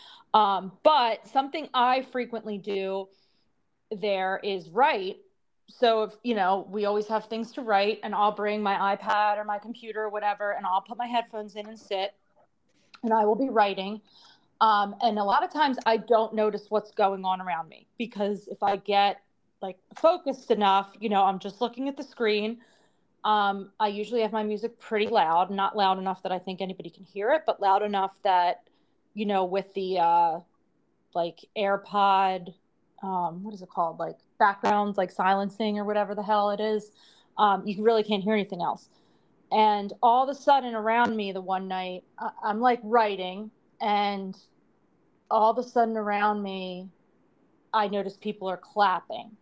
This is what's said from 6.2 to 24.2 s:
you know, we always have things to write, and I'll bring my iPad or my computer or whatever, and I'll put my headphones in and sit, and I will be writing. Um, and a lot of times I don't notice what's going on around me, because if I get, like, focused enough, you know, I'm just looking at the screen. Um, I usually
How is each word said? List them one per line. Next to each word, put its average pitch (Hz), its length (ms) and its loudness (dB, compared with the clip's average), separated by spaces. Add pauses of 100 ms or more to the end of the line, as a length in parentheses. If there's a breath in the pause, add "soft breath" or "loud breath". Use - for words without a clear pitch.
you 240 120 -2
know, 190 360 0
we 208 140 -4
always 208 240 0
have 220 180 -2
things 226 260 -8
to 285 100 -10
write, 208 400 2
and 214 120 -6
I'll 208 180 2
bring 208 300 -2
my 196 340 0
iPad 208 420 0
or 214 60 -6
my 208 140 -6
computer 220 440 -10
or 214 80 -4
whatever, 208 420 -4
and 196 140 -6
I'll 190 160 0
put 233 160 -14
my 240 80 -6
headphones 226 500 -6
in 208 120 -10
and 220 100 -18
sit, 196 360 -6 (880)
and 220 100 0
I 220 120 4
will 214 120 4
be 269 120 -2
writing. 208 520 0 (600 soft breath)
Um, 208 420 2
and 214 160 2
a 202 60 0
lot 247 200 2
of 359 80 -6
times 285 340 0
I 226 120 2
don't 220 360 2
notice 214 360 -2
what's 208 220 -2
going 196 320 0
on 185 160 -2
around 165 280 -6
me, - 200 -20 (100)
because 208 500 -4
if 208 140 -10
I 196 140 2
get, 202 460 0 (400)
like, 190 160 -12 (180)
focused 330 540 0
enough, 196 500 2
you 220 80 -4
know, 196 160 4
I'm 190 140 2
just 196 220 -10
looking 240 280 -4
at 277 80 -8
the 294 80 -10
screen. 214 560 -2 (640 soft breath)
Um, 202 560 0
I 214 80 2
usually 208 340 -4